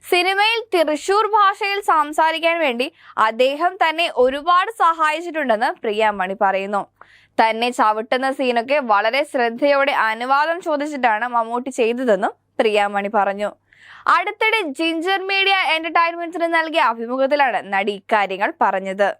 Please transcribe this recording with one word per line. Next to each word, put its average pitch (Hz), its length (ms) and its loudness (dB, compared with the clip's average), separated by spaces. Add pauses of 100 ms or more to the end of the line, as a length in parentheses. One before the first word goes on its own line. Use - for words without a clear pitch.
സിനിമയിൽ 392 720 2
തൃശൂർ 381 440 0
ഭാഷയിൽ 403 540 2
സംസാരിക്കാൻ 320 760 0
വേണ്ടി 269 320 -2 (260)
അദ്ദേഹം 269 580 2
തന്നെ 330 400 0
ഒരുപാട് 302 560 2
സഹായിച്ചിട്ടുണ്ടെന്ന് 311 1080 0
പ്രിയാമണി 208 600 -2
പറയുന്നു. 196 460 -2 (340)
തന്നെ 226 480 0
ചവിട്ടുന്ന 247 600 0
സീനൊക്കെ 262 480 0
വളരെ 226 440 0
ശ്രദ്ധയോടെ 277 680 0
അനുവാദം 262 720 0
ചോദിച്ചിട്ടാണ് 277 680 -2
മമ്മൂട്ടി 240 420 -4
ചെയ്തതെന്നും 240 600 0 (280)
പ്രിയാമണി 202 540 0
പറഞ്ഞു. 202 380 -2 (560)
അടുത്തിടെ 415 540 0
ജിഞ്ചർ 330 600 -2
മീഡിയ 392 340 0
എന്റർടൈൻമെന്റ്സിന് 339 1000 -2
നൽകിയ 320 260 0
അഭിമുഖത്തിലാണ് 247 960 0
നടി 196 180 0
ഇക്കാര്യങ്ങൾ 202 680 -2
പറഞ്ഞത്. 190 580 0